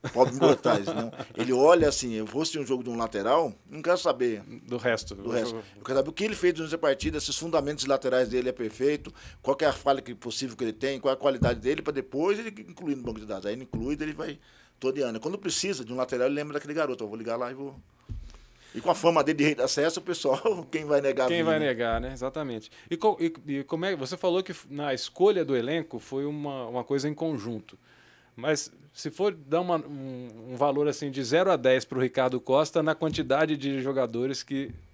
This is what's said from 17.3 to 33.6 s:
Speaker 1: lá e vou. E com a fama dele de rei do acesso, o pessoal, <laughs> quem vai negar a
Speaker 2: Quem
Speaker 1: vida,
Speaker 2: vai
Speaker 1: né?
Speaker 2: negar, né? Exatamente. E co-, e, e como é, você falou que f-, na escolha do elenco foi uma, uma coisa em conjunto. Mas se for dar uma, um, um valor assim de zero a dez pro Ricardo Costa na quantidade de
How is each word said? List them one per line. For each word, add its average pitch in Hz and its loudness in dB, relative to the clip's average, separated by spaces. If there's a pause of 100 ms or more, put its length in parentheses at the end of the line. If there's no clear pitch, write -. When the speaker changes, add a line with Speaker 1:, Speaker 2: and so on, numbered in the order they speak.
Speaker 1:
lá 123 -4
e - -12
vou. 135 -12 (1000)
E 113 -8
com 139 0
a 170 6
fama 165 6
dele 147 2
de 143 6
rei 151 4
do - 0
acesso, 151 2
o - -14
pessoal, 170 0
<laughs> - -14
quem 156 -4
vai 147 4
negar 135 2
a - 2
Speaker 2:
Quem 170 2
Speaker 1:
vida, 165 2
Speaker 2:
vai 156 4
Speaker 1:
né? 156 0
Speaker 2:
negar, 117 0
né? 127 -6
Exatamente. 131 -8 (180)
E 170 -2
co-, 202 2
e, 165 0 (240)
e 139 -4
como 165 -4
é, 196 0
você 135 -6
falou 180 2
que 185 -8
f-, - -16
na 143 -2
escolha 180 2
do 139 0
elenco 131 -2
foi 135 -6
uma, 147 -6
uma 123 -4
coisa 139 0
em 151 -4
conjunto. 120 -6 (600)
Mas 143 -2 (220)
se - -10
for 202 0
dar 151 0
uma, 180 0 (100)
um, 127 -12
um - -8
valor 143 4
assim 143 -4
de 135 -4
zero 175 4
a 165 4
dez 131 4
pro 131 -6
Ricardo 127 2
Costa 151 2
na 151 2
quantidade 156 0
de 139 -2